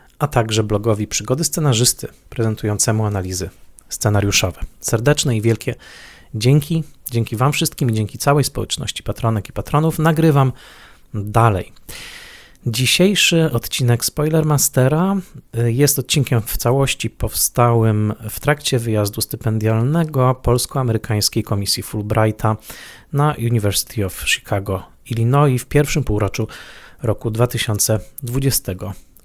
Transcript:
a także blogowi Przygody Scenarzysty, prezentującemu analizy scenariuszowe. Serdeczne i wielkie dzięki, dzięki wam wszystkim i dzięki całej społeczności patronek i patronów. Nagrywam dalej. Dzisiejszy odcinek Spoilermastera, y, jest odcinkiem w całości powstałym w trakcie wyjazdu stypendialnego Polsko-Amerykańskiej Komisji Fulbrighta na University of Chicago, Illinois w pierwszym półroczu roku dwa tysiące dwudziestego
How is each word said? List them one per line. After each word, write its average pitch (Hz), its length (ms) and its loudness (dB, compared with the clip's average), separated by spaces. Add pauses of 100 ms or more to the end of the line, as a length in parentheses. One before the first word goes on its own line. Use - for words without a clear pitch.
(180)
a - 80 -2
także 113 360 0
blogowi 107 440 0
Przygody 131 380 -4
Scenarzysty, 127 640 0 (200)
prezentującemu 110 760 0
analizy 92 440 -4 (380)
scenariuszowe. 101 720 0 (200)
Serdeczne 117 560 0
i 107 40 0
wielkie 113 340 0 (600)
dzięki, 147 500 2 (260)
dzięki 117 260 -2
wam 127 160 2
wszystkim 147 380 -2
i - 20 0
dzięki 107 260 -4
całej 143 260 2
społeczności - 580 -6
patronek 113 460 -2
i - 40 -18
patronów. 151 460 0
Nagrywam 156 540 4 (640)
dalej. 104 580 2 (960)
Dzisiejszy 160 840 2
odcinek 120 520 0
Spoilermastera, 156 1120 2 (420)
y, 117 140 2
jest 139 260 2
odcinkiem 127 440 0
w - 140 -6
całości 135 540 0
powstałym 110 1040 2 (160)
w - 100 -10
trakcie 147 380 0
wyjazdu 107 420 -2
stypendialnego 123 1120 0
Polsko-Amerykańskiej 117 1080 0
Komisji 101 400 -2
Fulbrighta 110 720 0 (560)
na 147 260 0
University 107 680 -2
of - 220 -8
Chicago, 98 540 -4 (280)
Illinois 123 520 2
w - 40 -14
pierwszym 143 380 0
półroczu 104 440 -2 (540)
roku 110 280 -2
dwa 110 160 2
tysiące 110 540 -2 (220)
dwudziestego 120 680 -4 (320)